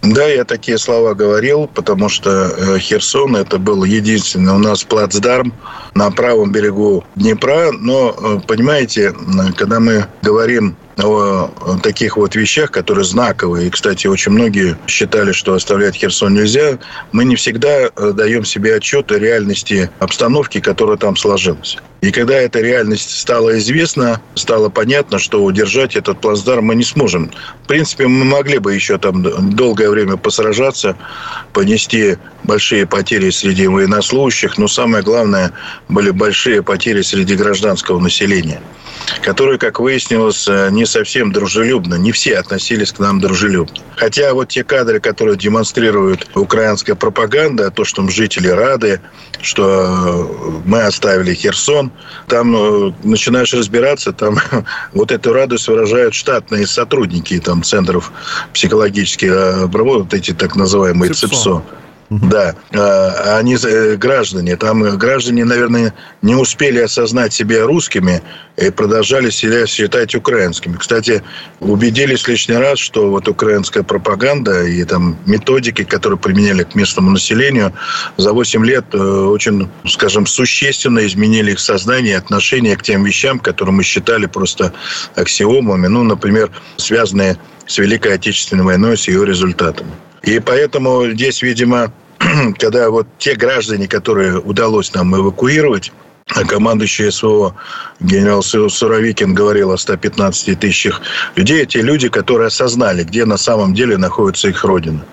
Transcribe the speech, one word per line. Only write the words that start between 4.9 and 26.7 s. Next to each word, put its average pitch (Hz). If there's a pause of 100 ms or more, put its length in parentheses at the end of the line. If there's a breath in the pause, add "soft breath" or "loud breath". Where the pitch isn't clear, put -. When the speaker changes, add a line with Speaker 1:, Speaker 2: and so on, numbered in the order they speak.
Speaker 1:
на 101
правом 107
берегу 104 (120)
Днепра. 127
Но, 120
э, 104
понимаете, 113
м, 95
когда 110
мы 110 (160)
говорим 110 (240)
о 101 (320)
таких 107
вот 101
вещах, -
которые 98
знаковые, 92
и, -
кстати, 98
очень 98
многие 101
считали, 98
что 95
оставлять 98
Херсон 98
нельзя, 123 (360 loud breath)
мы 113
не 127
всегда, 131
э, 104
даем 107
себе 110
отчет 107
о 104
реальности 101 (100)
обстановки, 120
которая 107
там 98
сложилась. 95 (240)
И 196
когда 123
эта 123
реальность 110
стала 113
известна, 120 (140)
стало 110
понятно, 113
что 104
удержать 104
этот 98
плацдарм 107
мы 113